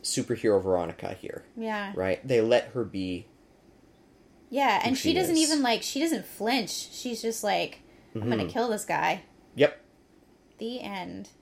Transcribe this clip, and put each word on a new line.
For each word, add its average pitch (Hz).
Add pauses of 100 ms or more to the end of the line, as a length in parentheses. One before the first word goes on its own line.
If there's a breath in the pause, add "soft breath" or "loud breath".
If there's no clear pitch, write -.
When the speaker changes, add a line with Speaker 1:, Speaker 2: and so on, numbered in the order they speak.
Speaker 1:
superhero 110
Veronica 92
here. - (140)
Speaker 2:
Yeah. 208
Speaker 1:
Right? 95
They 127
let 117
her 123
be 92 (1200)
Speaker 2:
Yeah, 240
Speaker 1:
who -
Speaker 2:
and 262
she 311
Speaker 1:
she 330
Speaker 2:
doesn't 349
Speaker 1:
is. 311
Speaker 2:
even, 302
like, 233
she -
doesn't 294
flinch. 220 (240)
She's 240
just 226
like, 185 (340 loud breath)
"I'm 110
gonna 220
Speaker 1:
Mm-hmm. -
Speaker 2:
kill 233
this 208
guy." 165 (320)
Speaker 1:
Yep. - (760)
Speaker 2:
The 240
end. 185 (120)